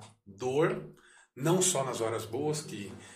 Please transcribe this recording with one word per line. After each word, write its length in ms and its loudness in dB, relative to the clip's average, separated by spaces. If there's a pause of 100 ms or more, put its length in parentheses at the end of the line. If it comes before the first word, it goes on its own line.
(260)
dor, 580 0 (520)
não 260 4
só 220 4
nas 180 -2
horas 240 0
boas, 360 -2
que 300 -10 (240)